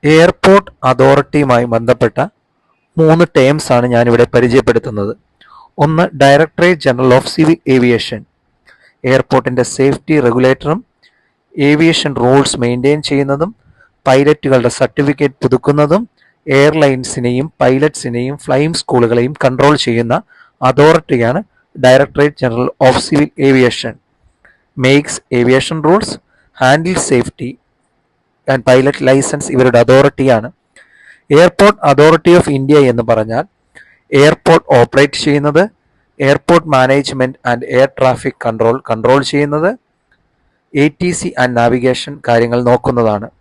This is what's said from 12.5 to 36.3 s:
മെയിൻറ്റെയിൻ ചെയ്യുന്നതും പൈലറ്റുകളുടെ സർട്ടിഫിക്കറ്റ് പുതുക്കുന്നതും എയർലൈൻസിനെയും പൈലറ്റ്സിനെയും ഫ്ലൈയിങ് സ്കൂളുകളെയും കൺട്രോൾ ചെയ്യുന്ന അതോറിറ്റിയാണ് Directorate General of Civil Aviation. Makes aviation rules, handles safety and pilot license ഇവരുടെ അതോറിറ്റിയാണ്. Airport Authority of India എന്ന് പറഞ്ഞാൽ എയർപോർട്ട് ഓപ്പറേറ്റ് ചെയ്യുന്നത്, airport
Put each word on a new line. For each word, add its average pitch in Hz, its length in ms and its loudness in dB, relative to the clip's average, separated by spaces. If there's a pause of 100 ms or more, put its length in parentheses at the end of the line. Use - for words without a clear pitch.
മെയിൻറ്റെയിൻ 123 400 -2
ചെയ്യുന്നതും 143 480 -4 (560)
പൈലറ്റുകളുടെ 135 640 0 (100)
സർട്ടിഫിക്കറ്റ് 139 640 -4
പുതുക്കുന്നതും 143 600 0 (440)
എയർലൈൻസിനെയും 135 1000 0 (140)
പൈലറ്റ്സിനെയും 131 840 -2
ഫ്ലൈയിങ് 147 360 -2
സ്കൂളുകളെയും 120 540 0 (100)
കൺട്രോൾ 139 320 2 (100)
ചെയ്യുന്ന 117 300 -2 (440)
അതോറിറ്റിയാണ് 135 840 0 (420)
Directorate 139 580 2
General 123 260 -4 (180)
of 127 80 4 (120)
Civil 147 220 0 (200)
Aviation. 123 460 0 (840)
Makes 139 380 0 (240)
aviation 131 480 0
rules, 196 240 0 (460)
handles 156 440 -2 (120)
safety 123 380 -4 (1000)
and 135 200 -2
pilot 131 280 2 (120)
license 139 460 -2
ഇവരുടെ 127 300 2
അതോറിറ്റിയാണ്. 131 640 2 (920)
Airport 196 380 4 (140)
Authority 160 500 4
of - 60 -4 (120)
India 143 220 2 (100)
എന്ന് 117 200 -2
പറഞ്ഞാൽ 113 340 -2 (760)
എയർപോർട്ട് 160 460 2 (120)
ഓപ്പറേറ്റ് 135 460 0
ചെയ്യുന്നത്, 147 380 0 (580)
airport 147 440 0 (100)